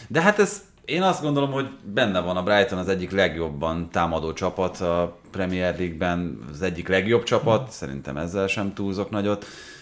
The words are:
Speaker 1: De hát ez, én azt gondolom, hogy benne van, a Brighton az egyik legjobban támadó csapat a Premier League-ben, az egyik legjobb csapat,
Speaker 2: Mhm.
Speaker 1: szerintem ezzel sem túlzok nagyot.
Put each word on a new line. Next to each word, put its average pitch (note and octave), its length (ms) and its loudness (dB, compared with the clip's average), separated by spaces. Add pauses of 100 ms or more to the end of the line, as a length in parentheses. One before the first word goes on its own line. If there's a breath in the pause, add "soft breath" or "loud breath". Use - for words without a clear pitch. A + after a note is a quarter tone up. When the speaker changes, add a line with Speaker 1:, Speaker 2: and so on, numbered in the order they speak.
Speaker 1:
De C#3 120 0
hát G3+ 180 4
ez, G3 240 0 (220)
én E3+ 180 0
azt F3+ 200 2
gondolom, C#3+ 300 2
hogy C3+ 160 -2 (260)
benne G2+ 260 4
van, F2+ 160 0
a F2+ 60 0
Brighton G2+ 360 4
az F2+ 100 -2
egyik F2+ 220 0
legjobban E2 800 0
támadó E2 420 0
csapat - 480 -2
a F2 360 0 (140)
Premier F2+ 480 -2
League-ben, F2 600 -2 (140)
az D2+ 100 -8
egyik F2 260 -4
legjobb G2+ 340 4
csapat, A2+ 400 2
Speaker 2:
Mhm. B2 80 -12
Speaker 1:
szerintem C#2 460 -8
ezzel F2 300 -2
sem G2 280 -4
túlzok G2 360 -4
nagyot. G#2 340 0 (380 loud breath)